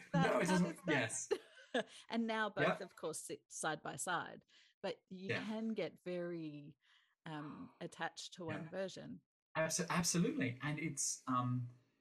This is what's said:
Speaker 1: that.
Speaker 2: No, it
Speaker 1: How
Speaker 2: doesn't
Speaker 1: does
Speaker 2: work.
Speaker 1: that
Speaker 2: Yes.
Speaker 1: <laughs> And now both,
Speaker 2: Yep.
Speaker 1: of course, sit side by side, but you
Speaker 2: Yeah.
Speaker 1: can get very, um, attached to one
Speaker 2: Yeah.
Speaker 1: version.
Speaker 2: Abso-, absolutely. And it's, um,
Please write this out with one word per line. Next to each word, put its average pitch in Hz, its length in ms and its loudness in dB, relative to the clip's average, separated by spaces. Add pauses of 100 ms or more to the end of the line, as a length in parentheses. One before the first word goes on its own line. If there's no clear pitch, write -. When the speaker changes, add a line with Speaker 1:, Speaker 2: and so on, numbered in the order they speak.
(140)
Speaker 1:
that. - 200 6
Speaker 2:
No, - 60 6
it 180 80 4
Speaker 1:
How 180 40 4
Speaker 2:
doesn't 180 160 6
Speaker 1:
does - 100 -4
Speaker 2:
work. - 100 -12
Speaker 1:
that 160 60 4
Speaker 2:
Yes. 120 360 0 (440)
Speaker 1:
<laughs> - 360 -2
And 226 180 0
now 220 220 2
both, 208 180 2
Speaker 2:
Yep. - 140 2
Speaker 1:
of 185 140 -12
course, 175 240 -4
sit - 300 -8
side 156 320 -2
by 160 140 -6
side, 156 460 -2 (420)
but 190 140 -2 (120)
you 190 200 -8
Speaker 2:
Yeah. - 180 2
Speaker 1:
can 220 220 -2
get 196 240 0 (120)
very, 165 720 -4 (500)
um, 151 440 -8 (120)
attached - 540 -6
to 180 100 -8
one 156 200 -4
Speaker 2:
Yeah. 156 40 -10
Speaker 1:
version. 175 520 -6 (360)
Speaker 2:
Abso-, 160 320 2
absolutely. 170 720 4
And 147 160 0
it's, - 500 -2
um, 123 420 2 (320)